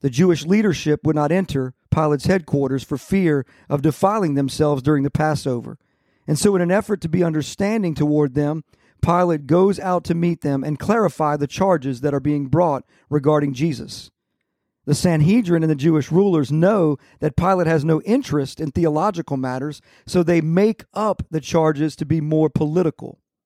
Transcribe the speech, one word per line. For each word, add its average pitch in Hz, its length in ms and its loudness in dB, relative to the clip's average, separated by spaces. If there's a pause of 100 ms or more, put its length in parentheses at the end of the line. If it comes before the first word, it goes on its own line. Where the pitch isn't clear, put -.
The 139 100 -2
Jewish 160 340 2
leadership 170 600 0
would 156 100 2
not 147 160 0
enter 147 440 -2 (160)
Pilate's 151 360 0
headquarters 143 560 0
for 143 160 -6
fear 165 480 0 (220)
of 143 140 -2
defiling 185 520 0
themselves 139 480 0
during 143 220 2
the 143 80 -2
Passover. 143 640 -4 (480)
And 151 100 0
so 202 200 2
in 175 40 2
an 175 120 2
effort 208 300 0
to 170 60 -4
be 175 140 0
understanding 175 720 -2
toward 147 400 0
them, 147 300 -2 (360)
Pilate 170 460 2
goes 185 320 4
out 180 260 -2
to 170 120 -2
meet 170 240 0
them 139 240 -2
and 147 140 -4
clarify 165 580 0
the 143 100 -2
charges 139 540 -2
that 143 120 -2
are 139 80 0
being 143 280 -2
brought 147 360 0 (240)
regarding 147 460 2
Jesus. 131 560 -6 (760)
The 147 120 2
Sanhedrin 170 680 2
and 156 80 0
the 156 60 0
Jewish 151 340 0
rulers 165 400 2
know 165 460 2 (240)
that 151 160 -2
Pilate 180 320 2
has 156 160 2
no 156 180 0
interest 196 560 -2
in 156 140 -6
theological 165 640 -2
matters, 131 440 -6 (240)
so 180 200 0
they 170 160 4
make 180 420 2 (100)
up 208 380 -4
the 156 100 -4
charges 156 540 0
to - 100 -8
be 160 160 -2
more 156 300 0
political. 156 680 -2 (260)